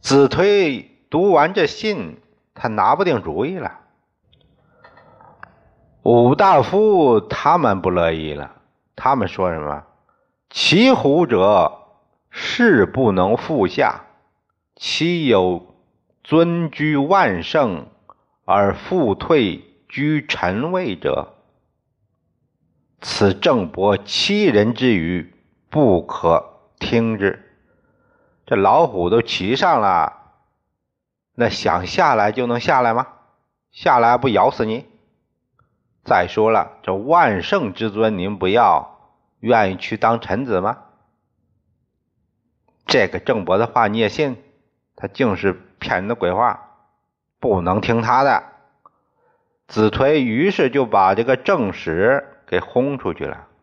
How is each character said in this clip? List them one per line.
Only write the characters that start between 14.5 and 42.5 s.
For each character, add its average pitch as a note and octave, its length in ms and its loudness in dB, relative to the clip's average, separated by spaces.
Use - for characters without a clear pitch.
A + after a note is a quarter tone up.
岂 E3 500 -4
有 F#2 480 0
尊 E3+ 480 0
居 D3+ 260 -2
万 C#3 460 0
乘 F#2+ 460 -2
而 G2 300 2
复 C3+ 420 -2
退 A#2+ 480 0
居 D3 360 -4
臣 G#2 460 -4
位 F3+ 240 -4
者？ C#2+ 380 -4
此 - 340 0
郑 A2+ 360 0
伯 G2 280 0
欺 - 480 -2
人 A2 260 2
之 B2 220 0
语， E2+ 400 -4
不 G#2+ 380 2
可 - 540 -2
听 A2+ 400 -2
之。” F#2+ 240 -2
这 - 80 -2
老 A2 320 2
虎 F2+ 240 -4
都 A#2 120 2
骑 G#2 340 -4
上 D#3+ 240 0
了， F2+ 540 -2
那 A#2+ 140 0
想 - 360 -2
下 D3 300 0
来 G#2 160 2
就 B2 160 -4
能 A#2+ 140 -2
下 C3+ 200 0
来 A#2+ 140 2
吗？ B2+ 140 -2
下 C#3 260 2
来 A#2 180 4
不 C3+ 120 -2
咬 B2 240 2
死 - 120 -4
你？ A2+ 220 -8
再 F2+ 240 2
说 A2 240 2
了， G2 320 -2
这 F#2 100 -2
万 A#2+ 480 2
乘 C#3+ 300 -2
之 A2 180 -6
尊 G#2+ 260 0
您 F#2+ 220 -6
不 F#2 80 -2
要， F#2+ 640 0
愿 A2 320 2
意 F#2 40 -8
去 - 200 -8
当 A2+ 240 0
臣 A#2 260 -6
子 G2+ 140 -2
吗？ G#2 180 -4